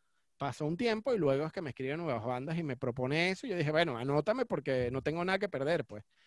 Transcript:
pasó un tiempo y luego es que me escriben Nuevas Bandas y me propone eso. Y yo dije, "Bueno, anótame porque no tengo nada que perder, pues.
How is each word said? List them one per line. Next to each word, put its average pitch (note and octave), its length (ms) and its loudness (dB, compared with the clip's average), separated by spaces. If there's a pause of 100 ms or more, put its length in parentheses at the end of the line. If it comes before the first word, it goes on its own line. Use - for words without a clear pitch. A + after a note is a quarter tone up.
(380)
pasó C#3 280 -4
un E3+ 100 0
tiempo A3+ 380 0
y G#3+ 40 2
luego C#3+ 280 4
es D#3 60 -8
que F#3 100 -6
me C#3+ 80 -6
escriben C3+ 280 -4
Nuevas B2+ 260 -2
Bandas C3 340 -2
y E3+ 60 -2
me C3 120 -4
propone C3+ 540 0
eso. F#3+ 160 -4
Y A#3+ 40 -6
yo F3+ 60 0
dije, D#3 140 2
"Bueno, D#3 260 4
anótame D3+ 480 2
porque C3 460 0
no C3 120 -2
tengo E3 220 -2
nada F#3+ 140 2
que G3 100 -2
perder, C#3+ 360 0
pues. G#2 180 -12 (240)